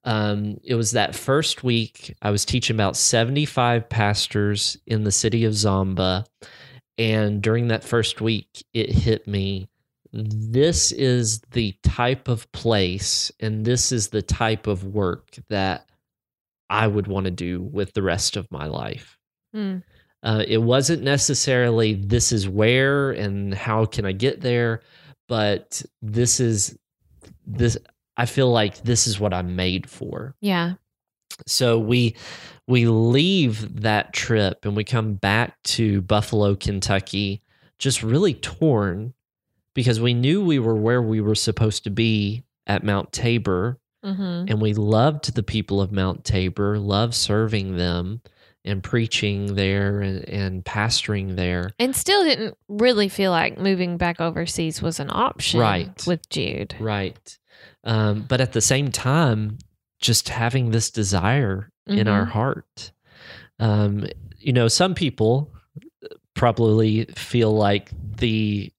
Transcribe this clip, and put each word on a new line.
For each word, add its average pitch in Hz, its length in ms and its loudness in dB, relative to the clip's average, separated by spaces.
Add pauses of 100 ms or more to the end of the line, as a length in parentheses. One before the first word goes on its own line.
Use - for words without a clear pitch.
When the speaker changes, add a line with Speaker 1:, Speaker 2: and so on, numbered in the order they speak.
Speaker 1:
um, 104 580 -2
it 123 120 -2
was 113 160 0
that 110 240 0
first - 480 -2
week, 117 580 -2
I 107 100 0
was 104 140 0
teaching 123 300 -2
about 101 220 0
seventy-five 123 920 2
pastors 104 960 0
in 110 180 0
the 104 80 0
city 113 340 2
of 110 80 2
Zomba. 95 720 2 (720)
And 107 440 0
during 117 280 2
that 110 140 -2
first - 380 -2
week, 110 420 -4 (100)
it 113 180 -2
hit - 360 2
me, 98 420 -4 (420)
this 110 800 0
is 120 480 0 (120)
the 110 220 -2 (100)
type 123 440 0
of 117 240 -4
place 98 880 0
and 107 260 -4
this 123 260 2
is 113 180 -2
the 104 120 -2
type 110 460 -2
of 98 180 -2
work 98 520 -4 (120)
that 95 380 -2 (840)
I 107 180 2
would 101 200 0
wanna 95 240 -2
do 87 300 -6
with 98 320 -6
the 101 100 0
rest 92 340 0
of - 140 -10
my 73 160 -10
life. - 500 -10 (360)
Speaker 2:
Hmm. 196 240 -6 (440)
Speaker 1:
Uh, 107 260 0
it 110 120 2
wasn't 131 440 2
necessarily, 123 920 2
"This 101 360 0
is 101 160 0
where 131 640 2
and 101 420 -4
how 110 320 0
can 101 200 -4
I 95 60 -2
get 107 300 -2
there?" 120 400 0 (480)
but 104 520 0 (200)
this 113 380 0
is, 113 380 0 (680)
this, 113 300 0 (400)
I 120 80 2
feel 127 260 2
like 107 320 0
this 113 240 2
is 101 120 -4
what 101 140 0
I'm 90 220 -4
made 92 340 -2
for. - 520 -12
Speaker 2:
Yeah. 180 320 -2 (720)
Speaker 1:
So 117 320 2
we, 117 360 2 (520)
we 123 200 6
leave 117 960 2
that 107 320 0
trip 104 520 0
and 101 100 -2
we 107 80 -2
come 110 320 0
back 104 480 0
to 101 380 0
Buffalo, 104 540 2
Kentucky, 98 840 -4 (380)
just 131 240 -2
really 143 320 2
torn 110 800 0 (600)
because 120 260 2
we 120 140 2
knew 143 300 2
we 156 160 2
were 113 160 2
where 113 260 2
we 110 200 0
were 107 140 2
supposed 107 500 0
to 110 40 -4
be 110 540 0 (240)
at 101 160 0
Mount 101 300 -2
Tabor. 113 640 0 (260)
Speaker 2:
Mm-hmm. 185 440 -4
Speaker 1:
And 107 120 0
we 107 120 2
loved 110 640 2
the 110 80 -2
people 101 380 0
of 98 100 0
Mount 95 340 -2
Tabor, 101 520 0
loved 101 380 0
serving 104 640 0
them 87 440 -2 (440)
and 98 160 -4
preaching 101 720 -2
there 101 440 0
and, 98 300 -4
and 92 340 -4
pastoring 104 720 -2
there. 90 440 -2
Speaker 2:
And 254 140 -2
still 392 300 2
didn't 240 320 -2 (140)
really 208 400 2
feel 190 220 0
like 165 260 0
moving 180 400 0
back 170 240 -2
overseas 165 600 -4
was 160 200 -4
an 139 100 -8
option - 480 0
Speaker 1:
Right. 98 480 2
Speaker 2:
with 175 220 -2
Jude. - 500 -6
Speaker 1:
Right. 104 580 -6 (460)
Um, 107 460 0
but 127 100 2
at 131 140 0
the 113 80 2
same 135 280 2
time, 120 680 0 (420)
just - 300 0
having 117 420 0
this 110 200 0
desire 101 800 0 (180)
in 110 200 2
our 104 140 4
Speaker 2:
Mm-hmm. 117 100 -2
Speaker 1:
heart. - 600 -4 (680)
Um, 104 480 0 (300)
you 123 160 -2
know, 120 160 6
some 180 260 2
people 127 560 2 (800)
probably 110 720 4 (100)
feel 110 360 2
like 104 380 4 (280)
the 107 600 -2